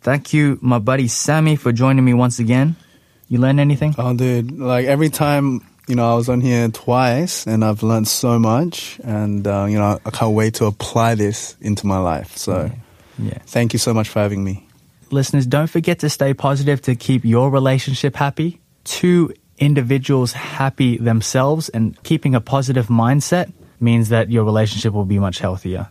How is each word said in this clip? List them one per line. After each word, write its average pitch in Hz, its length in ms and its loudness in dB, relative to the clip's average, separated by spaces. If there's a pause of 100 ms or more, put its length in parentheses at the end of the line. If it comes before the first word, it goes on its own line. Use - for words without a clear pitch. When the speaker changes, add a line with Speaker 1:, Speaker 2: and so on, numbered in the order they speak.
Speaker 1:
Thank 139 300 -2
you, 147 300 2
my 127 160 2
buddy 127 300 0
Sammy, 156 480 0
for 123 160 -2
joining 131 320 2
me 123 100 4
once 120 240 2
again. 127 380 2 (520)
You 123 100 0
learn 135 200 2
anything? 147 400 0
Speaker 2:
Oh, 123 160 0
dude, 123 460 -2
like, 127 260 0
every 143 220 2
time, 139 540 0 (260)
you 127 80 0
know, 117 160 2
I - 20 4
was 117 140 0
on 123 120 0
here 120 280 2
twice, 123 800 -2
and 110 160 0
I've 107 180 -2
learned 110 240 0
so 120 320 0
much, 117 640 -2
and, 104 440 -4
uh, 101 220 0
you 104 100 0
know, 104 280 2
I 110 40 -6
can't 110 240 0
wait 110 280 0
to 113 40 2
apply 113 500 0
this 104 440 -4
into 104 260 -4
my 95 120 0
life. 87 380 -4
So, 90 340 -4 (480)
Speaker 1:
Yeah. 107 160 -4
Yeah. - 120 -14
Speaker 2:
thank 120 260 0
you 117 80 0
so 120 120 -2
much 110 160 0
for - 120 -2
having 101 240 0
me. 98 240 -8 (440)
Speaker 1:
Listeners, 139 340 0
don't 143 220 0
forget 170 320 -2
to 151 80 0
stay 139 240 -2
positive 139 500 0
to 127 140 0
keep 127 260 -2
your 120 280 4
relationship 135 680 0
happy. 156 440 -2 (240)
Two 180 460 2 (280)
individuals 135 720 2
happy 131 640 -2
themselves 131 720 0
and 226 340 -2
keeping 151 320 0
a 120 60 2
positive 131 480 0
mindset 135 640 2 (260)
means 117 300 2
that 113 220 2
your 117 120 2
relationship 107 520 0
will 104 100 -2
be 101 140 0
much 98 200 -2
healthier. 92 520 -6